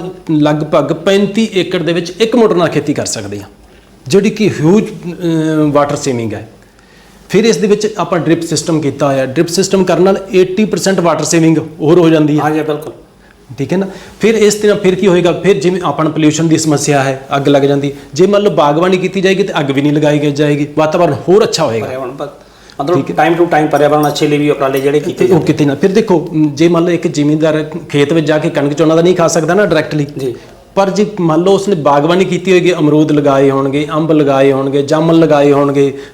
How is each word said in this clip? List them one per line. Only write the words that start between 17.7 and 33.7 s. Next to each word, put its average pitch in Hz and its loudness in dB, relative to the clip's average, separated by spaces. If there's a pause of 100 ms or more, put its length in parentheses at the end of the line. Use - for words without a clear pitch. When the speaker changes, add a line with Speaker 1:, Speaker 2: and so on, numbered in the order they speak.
Speaker 1:
ਜੇ 170 2
ਮੰਨ 202 2
ਲਓ 208 2
ਬਾਗਬਾਨੀ 160 2
ਕੀਤੀ 180 -4
ਜਾਏਗੀ 190 0
ਤਾਂ 185 -2
ਅੱਗ 139 -2
ਵੀ 139 0
ਨਹੀਂ 147 2
ਲਗਾਈ 151 2
ਗ-, 143 -2
ਜਾਏਗੀ, 147 0
ਵਾਤਾਵਰਨ 156 2
ਹੋਰ 196 2
ਅੱਛਾ 170 -2
ਹੋਏਗਾ। 143 -4
Speaker 2:
ਪਰਿਆਵਰਨ 131 -8
ਪ-, - -14
ਮਤਲਬ 170 0
Speaker 1:
ਠੀਕ 175 -6
ਹੈ। 156 2
Speaker 2:
time 170 2
to 165 2
time 151 0
ਪਰਿਆਵਰਨ 147 2
ਅੱਛੇ 147 -2
ਲਈ 147 0
ਵੀ 147 0
ਉਪਰਾਲੇ 139 -2
ਜਿਹੜੇ 143 0
ਕੀਤੇ 180 -4
Speaker 1:
ਉਹ 185 0
Speaker 2:
ਜਾਂਦੇ। 175 2
Speaker 1:
ਕਿਤੇ 156 0
ਨਾ। 147 0
ਫਿਰ 196 0
ਦੇਖੋ, 185 0
ਮ, 151 0
ਜੇ 165 2
ਮੰਨ 170 2
ਲਓ 180 0
ਇੱਕ 170 -2
ਜ਼ਿਮੀਂਦਾਰ 151 0 (240)
ਖੇਤ 143 0
ਵਿੱਚ 160 2
ਜਾ 156 0
ਕੇ 156 -2
ਕਣਕ 147 -2
ਝੋਨਾ 160 4
ਤਾਂ 165 2
ਨਹੀਂ 180 4
ਖਾ 165 2
ਸਕਦਾ 160 0
ਨਾ 208 2
ਡਾਇਰੈਕਟਲੀ। 151 -2 (120)
Speaker 2:
ਜੀ। 131 -6 (400)
Speaker 1:
ਪਰ 196 0
ਜੇ 196 0 (140)
ਮੰਨ 165 2
ਲਓ 190 2
ਉਸਨੇ 196 0
ਬਾਗਬਾਨੀ 147 2
ਕੀਤੀ 180 -4
ਹੋਏਗੀ, 180 2
ਅਮਰੂਦ 151 2
ਲਗਾਏ 139 2
ਹੋਣਗੇ, 139 -2